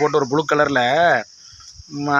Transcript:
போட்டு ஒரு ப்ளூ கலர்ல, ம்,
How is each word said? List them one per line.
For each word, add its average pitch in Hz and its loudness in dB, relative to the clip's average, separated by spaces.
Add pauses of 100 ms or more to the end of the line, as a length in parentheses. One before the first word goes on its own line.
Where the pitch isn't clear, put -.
போட்டு 147 0
ஒரு 139 0
ப்ளூ 147 0
கலர்ல, 143 0 (1160)
ம், 143 -4